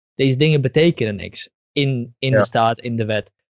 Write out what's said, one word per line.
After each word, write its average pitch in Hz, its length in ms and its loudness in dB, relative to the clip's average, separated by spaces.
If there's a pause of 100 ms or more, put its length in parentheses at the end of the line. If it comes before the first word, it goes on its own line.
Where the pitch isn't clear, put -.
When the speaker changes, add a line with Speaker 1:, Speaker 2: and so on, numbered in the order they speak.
(140)
Speaker 1:
deze 135 240 0
dingen 151 240 2
betekenen 131 540 0
niks - 340 -14 (220)
in, 131 480 -4
in 131 120 -2
Speaker 2:
Ja. 110 60 4
Speaker 1:
de 101 80 4
staat, 113 360 0
in 120 140 -6
de 113 100 -2
wet. 107 260 -4 (200)